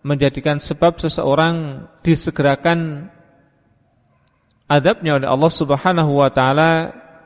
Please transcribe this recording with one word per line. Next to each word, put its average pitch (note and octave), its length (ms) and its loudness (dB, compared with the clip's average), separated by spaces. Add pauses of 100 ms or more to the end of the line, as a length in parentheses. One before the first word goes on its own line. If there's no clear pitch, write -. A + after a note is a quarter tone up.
menjadikan C#3+ 560 -2
sebab E3+ 400 0
seseorang D#3 880 -2 (160)
disegerakan D#3+ 1120 0 (1500)
adabnya D3 560 0
oleh C3+ 80 -6
Allah D3+ 240 2
Subhanahu C#3+ 720 0
wa C3+ 80 2
taala D#3+ 640 0 (300)